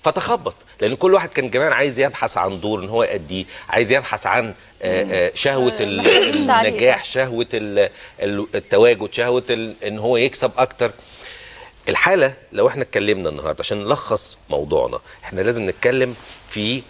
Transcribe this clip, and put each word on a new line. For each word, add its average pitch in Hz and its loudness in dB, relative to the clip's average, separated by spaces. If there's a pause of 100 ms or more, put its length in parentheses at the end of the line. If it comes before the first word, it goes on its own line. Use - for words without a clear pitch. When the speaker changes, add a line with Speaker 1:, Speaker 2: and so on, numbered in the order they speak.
Speaker 1:
فتخبط، 170 0 (260)
لان 113 0
كل 185 4
واحد 175 2
كان 127 -2
كمان 139 2
عايز 127 0
يبحث 135 0
عن 95 -2
دور 104 -2
ان 95 -8
هو 117 2
يأديه، 92 -4 (240)
عايز 113 2
يبحث 127 0
عن، 110 0 (280)
آه، 92 0
آه، - -2
شهوة 127 0
ال-، 101 -2
Speaker 2:
محتاجين - 2
تعليق. 226 4
Speaker 1:
النجاح، 131 2
شهوة 123 -2
ال-، 101 0 (300)
ال-، 101 -4
التواجد، 104 4
شهوة 123 0
ال-، 113 -2 (100)
ان 107 -6
هو 120 0
يكسب 127 0
اكتر. 123 0 (1000)
الحالة 165 2 (180)
لو 104 2
احنا 131 -2
اتكلمنا 101 0
النهاردة 76 -6
عشان 104 -4
نلخص - -2 (120)
موضوعنا، 71 -2 (240)
احنا 92 -8
لازم 110 0
نتكلم 123 0 (340)
في 110 -4